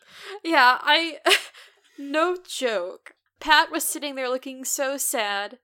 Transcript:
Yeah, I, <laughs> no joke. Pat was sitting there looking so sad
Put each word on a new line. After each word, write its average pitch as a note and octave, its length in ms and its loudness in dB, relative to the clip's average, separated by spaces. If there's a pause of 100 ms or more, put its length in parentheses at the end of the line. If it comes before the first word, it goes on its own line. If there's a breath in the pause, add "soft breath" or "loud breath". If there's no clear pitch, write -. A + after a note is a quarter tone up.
(420 loud breath)
Yeah, C4 380 6
I, D#4+ 440 2
<laughs> - 720 -4
no D#4 380 0 (100)
joke. G#3+ 680 -6 (260)
Pat D#4 320 4
was D#4 140 -4
sitting C#4+ 320 -6
there C4 120 -4
looking C4 360 -6
so C#4 320 -4
sad G#3 680 -4